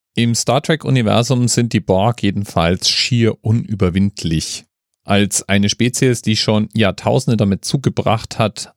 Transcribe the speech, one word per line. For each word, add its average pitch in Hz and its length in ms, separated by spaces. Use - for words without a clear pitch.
Im 117 180
Star 123 260
Trek-Universum 123 840
sind 117 260
die 110 60
Borg 98 460
jedenfalls 92 640
schier 113 560
unüberwindlich. 98 1200
Als 101 440
eine 101 200
Spezies, 123 540
die 110 140
schon 107 380
Jahrtausende 113 600
damit 101 280
zugebracht - 760
hat, - 360